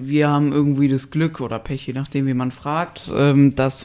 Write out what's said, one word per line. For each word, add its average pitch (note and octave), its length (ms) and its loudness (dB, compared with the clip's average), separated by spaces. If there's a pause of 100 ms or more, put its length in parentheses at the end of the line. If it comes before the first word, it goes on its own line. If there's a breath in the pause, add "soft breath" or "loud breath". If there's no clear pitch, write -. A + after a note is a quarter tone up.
wir D3 220 2
haben D3 220 2
irgendwie C#3+ 380 2
das C3 200 -2
Glück D#3+ 320 -2
oder A2+ 160 -6
Pech, C3 300 -8
je D3+ 60 -8
nachdem, C#3 340 -4
wie C3 80 -2
man B2+ 160 -2
fragt, D#3 600 -8
ähm, C#3 440 6
dass C3+ 300 -2